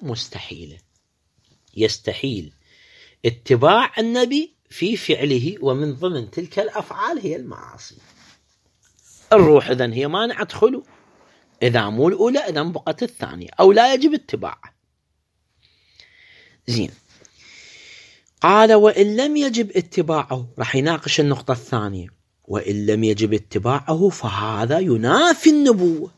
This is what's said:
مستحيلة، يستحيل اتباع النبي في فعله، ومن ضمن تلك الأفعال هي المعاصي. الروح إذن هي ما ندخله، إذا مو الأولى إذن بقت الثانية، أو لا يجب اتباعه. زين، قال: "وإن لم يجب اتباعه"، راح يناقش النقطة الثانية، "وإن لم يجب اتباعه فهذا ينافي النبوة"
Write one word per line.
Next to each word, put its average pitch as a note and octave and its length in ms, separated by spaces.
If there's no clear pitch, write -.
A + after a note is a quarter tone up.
مستحيلة، F2 760
يستحيل G#2+ 760
اتباع C#3 720
النبي A#3+ 560
في G3+ 280
فعله، C#3+ 640
ومن C#3 320
ضمن D3 380
تلك F3 280
الأفعال A3 600
هي E3 160
المعاصي. - 600
الروح D#3 360
إذن B2 240
هي C3 140
ما F#3 180
ندخله، - 580
إذا A#2 260
مو A#2 180
الأولى G#3 320
إذن E3 320
بقت D#3+ 320
الثانية، - 460
أو F#3+ 120
لا A#3 220
يجب C#4+ 200
اتباعه. - 600
زين، A#2 240
قال: G#3+ 320
"وإن G#3 420
لم D4 220
يجب A#3 340
اتباعه"، D3 760
راح A#2+ 160
يناقش D3+ 440
النقطة C#3+ 320
الثانية، G#2 560
"وإن G2+ 400
لم G#2+ 180
يجب G#2+ 300
اتباعه C3 760
فهذا A2 680
ينافي F#3 680
النبوة" F#3+ 680